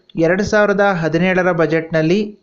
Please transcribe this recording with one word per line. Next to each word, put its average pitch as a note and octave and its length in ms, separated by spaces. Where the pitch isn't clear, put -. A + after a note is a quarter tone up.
ಎರಡು F3 280
ಸಾವಿರದ G#3 360
ಹದಿನೇಳರ F3+ 720
ಬಜೆಟ್ನಲ್ಲಿ E3 920